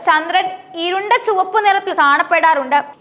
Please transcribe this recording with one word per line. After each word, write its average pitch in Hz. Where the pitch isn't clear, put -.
ചന്ദ്രൻ 349
ഇരുണ്ട 392
ചുവപ്പ് 381
നിറത്തിൽ 392
കാണപ്പെടാറുണ്ട്. 302